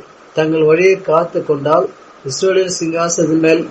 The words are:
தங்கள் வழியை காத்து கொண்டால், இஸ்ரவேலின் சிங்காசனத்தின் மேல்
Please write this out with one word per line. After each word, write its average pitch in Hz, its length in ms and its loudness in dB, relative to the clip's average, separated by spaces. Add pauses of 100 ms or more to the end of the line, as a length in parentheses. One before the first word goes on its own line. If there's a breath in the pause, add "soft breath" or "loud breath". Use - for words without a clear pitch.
(340)
தங்கள் 156 300 0
வழியை 180 380 2
காத்து 165 440 -2
கொண்டால், 151 440 0 (360)
இஸ்ரவேலின் 185 540 -2
சிங்காசனத்தின் 165 600 -2
மேல் 160 320 2